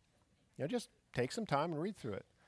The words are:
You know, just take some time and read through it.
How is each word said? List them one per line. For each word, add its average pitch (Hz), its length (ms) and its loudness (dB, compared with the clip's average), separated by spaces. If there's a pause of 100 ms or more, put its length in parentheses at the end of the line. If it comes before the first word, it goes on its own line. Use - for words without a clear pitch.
(580)
You 123 60 0
know, 151 40 0
just 233 220 -2 (240)
take 127 180 2
some 220 140 -2
time 156 260 2
and 147 80 0
read 196 160 -2
through 107 180 -4
it. - 120 -6 (220)